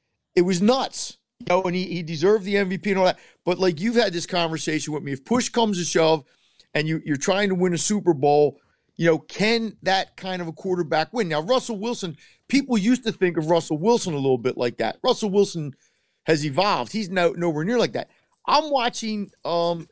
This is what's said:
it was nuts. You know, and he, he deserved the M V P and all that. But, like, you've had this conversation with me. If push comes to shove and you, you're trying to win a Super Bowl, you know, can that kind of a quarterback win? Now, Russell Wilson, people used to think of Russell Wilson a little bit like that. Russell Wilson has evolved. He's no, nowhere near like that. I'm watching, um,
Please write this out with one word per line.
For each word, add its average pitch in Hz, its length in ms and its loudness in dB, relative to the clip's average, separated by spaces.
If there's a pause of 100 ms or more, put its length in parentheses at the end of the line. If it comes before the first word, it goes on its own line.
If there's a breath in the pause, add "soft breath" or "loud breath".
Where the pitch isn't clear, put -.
(360)
it 180 60 4
was 180 200 2
nuts. - 580 0 (200)
You 247 100 -14
know, 180 140 2
and 180 120 -2
he, 185 100 -2
he 175 180 -6
deserved 175 420 2
the 202 120 0
M 202 100 0
V 190 120 -4
P 208 100 -4
and 190 100 2
all 185 60 6
that. 175 140 2 (260 soft breath)
But, 180 140 0
like, 180 200 2
you've 220 160 -2
had 220 160 4
this 165 140 -6
conversation 160 680 -2
with 147 120 -6
me. 139 100 -6
If 131 100 -10
push 233 240 0
comes 214 300 0
to 175 80 -4
shove 160 400 2 (480 soft breath)
and 151 140 0
you, 160 180 -2
you're 151 100 -2
trying 190 340 0
to 190 60 0
win 180 180 0
a 165 40 -2
Super 190 360 0
Bowl, 147 460 2 (360 soft breath)
you 165 100 -2
know, 160 140 4
can 226 640 -2
that 185 340 -2
kind 185 240 -8
of 170 60 -6
a 165 40 -8
quarterback 160 600 -2
win? 214 160 -2
Now, 151 120 -2
Russell 233 360 -2
Wilson, 202 400 -6 (300 soft breath)
people 277 300 2
used 247 280 2
to 220 60 0
think 170 260 -2
of 156 120 -2
Russell 165 280 2
Wilson 185 360 0
a 143 40 -4
little 135 200 2
bit 120 200 -2
like 120 200 -2
that. 110 260 -4
Russell 233 260 2
Wilson 185 460 0 (480)
has 156 220 2
evolved. 156 460 0
He's 196 180 -4
no, 175 220 2
nowhere 165 320 -2
near 233 160 0
like 151 140 0
that. - 160 -6 (360)
I'm 294 260 2
watching, 233 600 -2 (140)
um, 170 460 -2